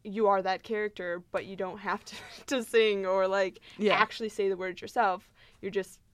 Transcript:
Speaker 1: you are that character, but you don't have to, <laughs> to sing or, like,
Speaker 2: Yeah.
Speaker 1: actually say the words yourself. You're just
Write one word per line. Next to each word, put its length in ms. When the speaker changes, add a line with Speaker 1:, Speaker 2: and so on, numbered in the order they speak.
Speaker 1:
you 220
are 140
that 220
character, 680
but 140
you 100
don't 240
have 260
to, 100
<laughs> 320
to 160
sing 420
or, 220
like, 320
Speaker 2:
Yeah. 180
Speaker 1:
actually 340
say 200
the 80
words 240
yourself. 480
You're 100
just 280